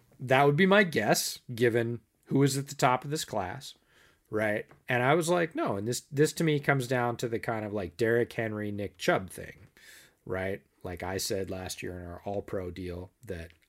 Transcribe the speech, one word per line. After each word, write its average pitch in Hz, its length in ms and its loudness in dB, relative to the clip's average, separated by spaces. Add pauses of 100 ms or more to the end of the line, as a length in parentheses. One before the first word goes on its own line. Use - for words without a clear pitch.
(200)
that 131 260 4
would 143 120 4
be 190 100 6
my 202 180 8
guess, 135 560 0 (140)
given 117 460 2 (260)
who 139 160 2
is 135 140 2
at 139 120 -6
the 143 60 -12
top 131 300 2
of 147 60 -8
this 156 140 -6
class, 101 500 -6 (560)
right? 107 360 -2 (220)
And 123 140 2
I 135 120 6
was 165 140 0
like, 170 260 0
"No." 269 220 -2
And 101 120 -6
this, 123 140 -4 (100)
this 147 220 2
to 170 100 0
me 151 160 2
comes 139 260 2
down 120 320 0
to 127 100 -4
the 113 100 -2
kind 110 260 -4
of, 101 80 -6
like, 98 240 -6
Derrick 117 360 4
Henry, 107 380 -4
Nick 101 260 -8
Chubb 95 340 0
thing, - 360 -16 (580)
right? 92 380 -6 (200)
Like 90 200 -10
I 92 160 -2
said 95 320 -4
last 92 320 -10
year 90 180 -8
in 87 60 -12
our 87 180 -14
All-Pro 101 460 -6
deal 90 400 -10 (160)
that 85 240 -10 (180)